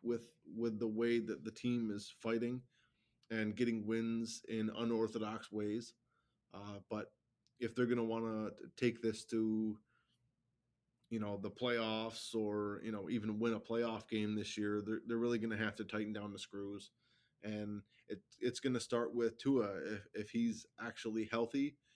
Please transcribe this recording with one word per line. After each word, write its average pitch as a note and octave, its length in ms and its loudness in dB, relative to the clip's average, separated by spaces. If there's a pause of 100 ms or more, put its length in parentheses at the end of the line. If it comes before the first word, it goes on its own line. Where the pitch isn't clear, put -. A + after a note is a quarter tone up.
with, A#2 280 -2 (280)
with A2+ 220 0
the A#2 80 2
way A#2 320 4
that G#2+ 260 -2
the A2 60 -6
team A#2+ 420 0
is G2+ 280 -8
fighting A#2 420 0 (680)
and G#2+ 240 0
getting A2+ 280 2
wins A2+ 640 0
in A2 280 0
unorthodox A2 760 0
ways. G#2+ 440 -2 (600)
Uh, G2+ 240 -10 (100)
but G#2+ 220 -4 (480)
if A2+ 160 -2
they're B2 120 6
gonna A#2+ 180 4
wanna A2+ 460 0
t-, - 160 -12 (100)
take A#2 260 2
this A2 240 0
to, A2 500 2 (1300)
you A#2 80 0
know, G2+ 180 0
the G2 140 -4
playoffs A2+ 840 0
or, G#2 520 0
you A2 80 -2
know, G2 180 -4
even G#2+ 300 0
win A2+ 140 4
a G#2 60 -2
playoff A2+ 480 0
game G#2+ 280 2
this G2+ 200 -4
year, G#2 300 2
they're, G#2+ 220 0
they're A#2 100 2
really A#2+ 200 2
gonna A2 180 0
have G#2 200 0
to A2 80 -4
tighten G#2+ 280 -2
down G#2 200 -4
the G2 60 -10
screws. G2+ 520 -8 (520)
And G#2 400 -4 (260)
it, G2+ 120 -6 (200)
it's B2 200 0
gonna B2+ 200 2
start A#2 340 0
with A#2 240 2
Tua. B2+ 320 4 (140)
If, G2+ 300 -6
if G#2 160 -4
he's A#2 360 2 (180)
actually A2 460 -2
healthy, C#3 460 0 (200)